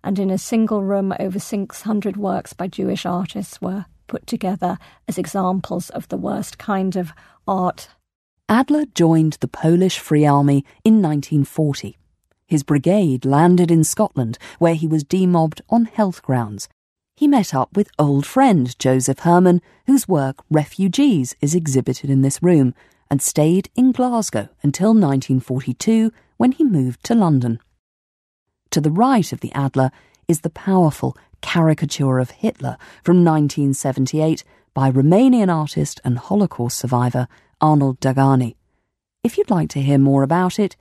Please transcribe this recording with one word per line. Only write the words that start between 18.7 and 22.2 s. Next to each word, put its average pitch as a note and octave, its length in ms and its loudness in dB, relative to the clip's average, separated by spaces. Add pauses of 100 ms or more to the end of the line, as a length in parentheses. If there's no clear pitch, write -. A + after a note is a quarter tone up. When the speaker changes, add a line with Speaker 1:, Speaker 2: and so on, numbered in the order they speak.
Speaker 2:
Joseph C3 420 0
Herman, F3 420 4 (240)
whose C4 200 2
work C#3 440 -2
Refugees F3 880 0
is D3 140 -2
exhibited C#3 560 -2
in C3+ 100 4